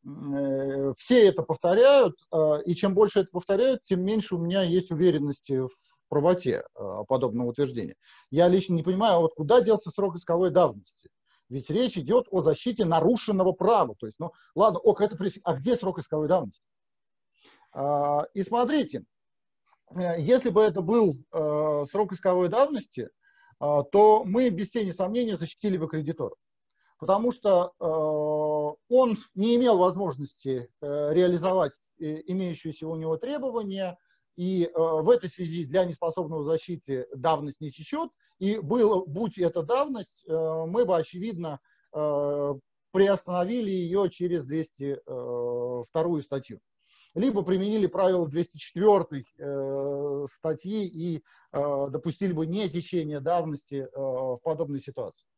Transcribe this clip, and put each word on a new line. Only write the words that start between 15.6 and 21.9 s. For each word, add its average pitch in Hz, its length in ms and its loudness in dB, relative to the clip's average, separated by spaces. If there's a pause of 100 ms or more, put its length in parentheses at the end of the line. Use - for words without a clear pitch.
срок 190 240 -4
исковой 156 300 -4
давности? 151 340 -2 (1080)
А, 143 520 0 (100)
и 196 100 -2
смотрите, 247 600 -2 (840)
э, 175 300 -4
если 247 300 4
бы 202 120 6
это 196 180 2
был, 185 360 2 (160)
э, 151 580 0